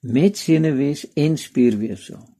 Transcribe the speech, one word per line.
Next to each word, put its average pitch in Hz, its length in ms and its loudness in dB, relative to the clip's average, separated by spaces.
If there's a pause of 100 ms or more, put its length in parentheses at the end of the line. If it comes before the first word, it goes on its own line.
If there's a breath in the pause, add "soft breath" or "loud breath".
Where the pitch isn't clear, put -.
met 139 360 0
senuwees 147 760 0
en 156 240 0
spierweefsel. 110 920 -2 (100)